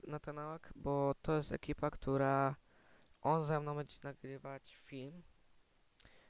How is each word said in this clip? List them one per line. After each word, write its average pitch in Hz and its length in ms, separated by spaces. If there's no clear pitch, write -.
na 147 120
ten 147 160
nałak, 151 400
bo 139 460
to 160 140
jest 151 160
ekipa, 147 400
która, 135 640
on 156 240
ze 151 140
mną 147 160
będzie 143 280
nagrywać 135 720
film, 143 380